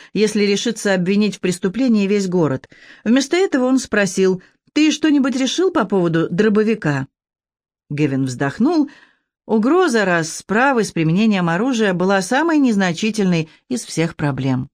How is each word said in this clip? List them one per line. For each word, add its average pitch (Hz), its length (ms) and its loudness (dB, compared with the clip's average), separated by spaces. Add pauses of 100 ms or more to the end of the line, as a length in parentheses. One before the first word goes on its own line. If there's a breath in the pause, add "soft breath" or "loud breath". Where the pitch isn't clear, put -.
(120)
если 208 320 0
решится 202 500 0
обвинить 196 420 0
в - 40 -20
преступлении 202 680 0
весь 196 220 0
город. 156 400 0 (340 loud breath)
Вместо 262 340 0
этого 294 280 0
он 262 140 2
спросил: 190 600 0 (320 loud breath)
«Ты 302 200 2
что-нибудь 277 420 2
решил 294 380 0
по 294 120 0
поводу 170 460 0
дробовика?» 208 760 0 (840)
Гевин 139 340 -2
вздохнул. 202 640 -2 (560 loud breath)
Угроза 233 600 2
расправы 196 800 0
с - 80 -8
применением 180 560 2
оружия 214 460 0
была 190 260 0
самой 302 380 0
незначительной 196 920 0 (200 loud breath)
из 247 140 -6
всех 165 320 -4
проблем. 131 600 -4